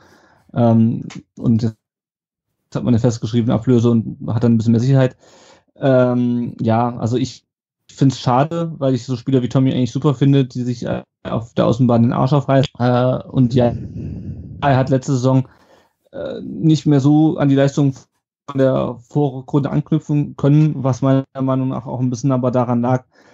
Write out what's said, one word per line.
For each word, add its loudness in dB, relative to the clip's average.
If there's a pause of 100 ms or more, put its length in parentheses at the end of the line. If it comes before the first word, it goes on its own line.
(540)
Ähm, 2 (300)
und 0
jetzt -4 (1000)
hat -6
man 2
eine 2
festgeschriebene 0
Ablöse 2
und -2 (100)
hat -2
dann 4
ein 2
bisschen 2
mehr 4
Sicherheit. 2 (600)
Ähm, 0
ja, 0
also -2
ich -6 (480)
find's 0
schade, 0
weil 0
ich -4
so -6
Spieler 0
wie -4
Tommy 2
eigentlich -2
super 0
finde, 2
die -8
sich, -6
äh, -6 (200)
auf -8
der 2
Außenbahn 2
den 2
Arsch 0
aufreißen. 0
Äh, 0
und 0
ja, 2 (880)
er 2
hat 0
letzte -2
Saison, 0 (640)
äh, -10
nicht 0
mehr 4
so 4
an 0
die 4
Leistung 2 (560)
von -6
der 0
Vorrunde -2
anknüpfen -2
können, 2
was -2
meiner 2 (140)
Meinung -2
nach -8
auch -8
ein -2
bisschen -2
aber 0
daran 0
lag, 0 (300)